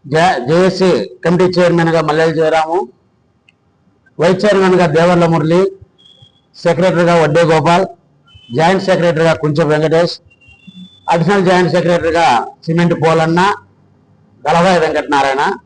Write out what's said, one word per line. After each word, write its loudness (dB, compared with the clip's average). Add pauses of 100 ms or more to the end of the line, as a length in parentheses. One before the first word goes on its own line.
జ-, 0
జేఏసీ 0 (200)
కమిటీ 0
చైర్మన్గా 0
మల్లెల -2
జయరాము, -2 (1300)
వైస్ 0
చైర్మన్గా 2
దేవర్ల 2
మురళి, 0 (960)
సెక్రటరీగా 2
వడ్డే 2
గోపాల్, 2 (720)
జాయింట్ 0
సెక్రటరీగా 0
కుంచె -2
వెంకటేష్, 0 (920)
అడిషనల్ 0
జాయింట్ 2
సెక్రటరీగా 0 (200)
సిమెంట్ 0
పోలన్న, 0 (920)
గలవాయి 2
వెంకటనారాయణ. -2 (140)